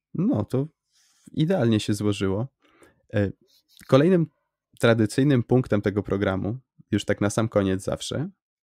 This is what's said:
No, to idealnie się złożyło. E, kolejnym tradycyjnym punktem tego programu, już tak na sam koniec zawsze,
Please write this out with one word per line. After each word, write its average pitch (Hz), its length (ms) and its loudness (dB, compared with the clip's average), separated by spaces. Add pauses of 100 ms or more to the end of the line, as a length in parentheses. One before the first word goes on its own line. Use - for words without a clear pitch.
(140)
No, 156 320 0
to 139 220 -4 (640)
idealnie 143 480 2
się 107 140 -2
złożyło. 104 540 -2 (680)
E, 101 180 0 (560)
kolejnym 160 400 4 (520)
tradycyjnym 117 640 2
punktem 123 380 0
tego 101 220 -2
programu, 98 560 -4 (320)
już 104 140 -2
tak - 160 -2
na 104 80 0
sam 113 200 -2
koniec 98 340 0
zawsze, - 460 -6 (360)